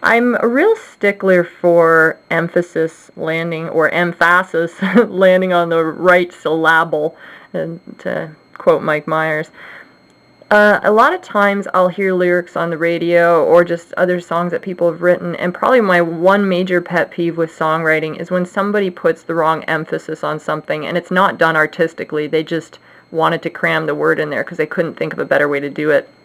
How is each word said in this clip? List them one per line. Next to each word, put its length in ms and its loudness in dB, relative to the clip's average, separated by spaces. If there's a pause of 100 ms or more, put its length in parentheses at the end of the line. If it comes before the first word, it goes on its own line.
I'm 380 2
a 80 0
real 280 2
stickler 680 0
for 720 2 (120)
emphasis 840 -4
landing, 520 -6
or 220 0
emphasis 920 0
<laughs> 140 0
landing 560 4
on 160 2
the 160 0
right 480 2
syllable, 840 0 (360)
and 280 -8 (180)
to 360 -8 (200)
quote 280 0
Mike 240 -4
Myers. 440 -4 (1000)
Uh, 320 4
a 80 2
lot 240 4
of 80 -8
times 500 -2
I'll 160 2
hear 240 -2
lyrics 440 0
on 140 -4
the 80 -6
radio 680 2
or 180 6
just 300 -4
other 280 0
songs 300 -4
that 120 -6
people 280 -2
have 120 -8
written, 340 0
and 180 -4
probably 260 2
my 200 2
one 480 2
major 320 0
pet 300 -2
peeve 260 -4
with 200 -4
songwriting 600 0
is 140 -8
when 120 0
somebody 460 -2
puts 320 -2
the 120 -8
wrong 300 0
emphasis 600 -6
on 160 -4
something, 440 -6
and 120 -6
it's 140 -6
not 280 0
done 180 2
artistically. 680 -2
They 160 -2
just 380 -8 (320)
wanted 300 0
to 80 -6
cram 360 -2
the 80 -2
word 240 0
in 120 -4
there 120 -4
cause 160 -10
they 80 0
couldn't 280 -4
think 180 -6
of 60 -12
a 60 -2
better 240 0
way 120 -2
to 100 -8
do 200 -4
it. 180 0 (160)